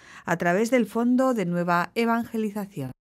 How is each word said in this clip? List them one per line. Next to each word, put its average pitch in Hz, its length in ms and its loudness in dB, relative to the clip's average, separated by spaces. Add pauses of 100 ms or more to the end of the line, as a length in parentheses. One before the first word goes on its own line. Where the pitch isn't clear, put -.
(260)
a 185 100 0
través 185 340 2
del 240 160 2
Fondo 247 480 2
de 214 120 0
Nueva 175 500 0
Evangelización. 214 960 -4 (140)